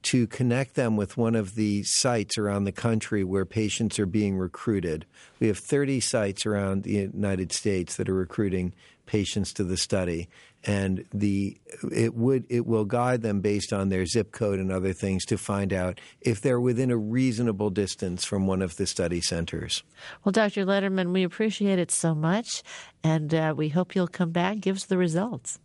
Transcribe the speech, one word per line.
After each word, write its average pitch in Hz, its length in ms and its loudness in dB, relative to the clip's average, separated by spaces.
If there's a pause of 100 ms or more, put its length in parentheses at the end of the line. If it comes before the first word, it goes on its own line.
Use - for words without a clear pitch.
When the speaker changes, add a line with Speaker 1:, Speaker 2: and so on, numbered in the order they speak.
Speaker 1:
to 123 240 2
connect 127 480 0
them 117 200 2
with 104 220 -2
one 113 160 2
of 107 220 -2
the 104 280 2
sites 113 540 0
around 101 280 0
the 98 60 0
country 110 520 0
where 95 220 0
patients 107 520 -2
are 104 80 2
being 98 320 2
recruited. 90 720 -2 (320)
We 117 80 2
have 101 100 2
thirty 139 420 0
sites 104 460 0
around 98 380 0
the 101 80 -4
United 98 600 0
States 92 440 -2
that 98 120 -2
are 95 60 0
recruiting 92 640 0 (320)
patients 101 460 -2
to 104 100 -2
the 92 140 -2
study, 90 500 -2 (380)
and 98 480 0
the, 101 440 0 (360)
it 113 200 2
would, 123 360 2
it 120 180 0
will 110 160 2
guide 120 380 2
them 104 180 0
based 104 320 0
on 98 160 0
their 92 180 2
zip 101 280 0
code 101 260 0
and 95 100 -2
other 95 220 0
things 95 320 -2
to - 140 0
find 101 340 -2
out 90 300 -2 (180)
if 110 220 0
they're 127 180 2
within 123 320 2
a 120 60 2
reasonable 113 720 0
distance 92 560 -2
from 98 220 0
one 95 140 2
of 90 140 -4
the 98 100 0
study 87 360 0
centers. 85 600 -4 (440)
Speaker 2:
Well, 196 80 2
Doctor 208 320 2
Letterman, 190 480 0
we 185 100 4
appreciate 202 560 0
it 170 100 0
so 165 240 2
much, 165 500 0 (380)
and, 160 320 2
uh, 156 220 2
we 151 140 0
hope 180 260 0
you'll 180 140 2
come 170 220 -2
back, 185 280 0
give 190 160 0
us 190 80 -8
the 185 140 0
results. 180 680 0